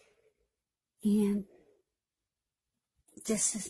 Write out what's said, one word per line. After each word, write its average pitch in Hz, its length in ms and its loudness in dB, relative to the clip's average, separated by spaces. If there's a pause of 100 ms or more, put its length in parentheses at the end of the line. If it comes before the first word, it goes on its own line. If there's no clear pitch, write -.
(1040)
and 208 400 2 (1800)
dis-, 214 460 -2